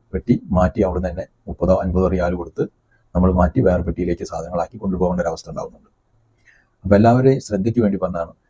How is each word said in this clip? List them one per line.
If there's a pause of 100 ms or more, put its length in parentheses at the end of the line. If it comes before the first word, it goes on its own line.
(100)
പെട്ടി (160)
മാറ്റി
അവിടെ
തന്നെ (200)
മുപ്പതോ
അൻപതോ
റിയാൽ
കൊടുത്ത് (500)
നമ്മൾ
മാറ്റി
വേറെ
പെട്ടിയിലേക്ക്
സാധനങ്ങളാക്കി
കൊണ്ടുപോകേണ്ട
ഒരു
അവസ്ഥ
ഉണ്ടാകുന്നുണ്ട്. (920)
അപ്പോൾ
എല്ലാവരുടെയും
ശ്രദ്ധയ്ക്ക്
വേണ്ടി
പറഞ്ഞതാണ്. (180)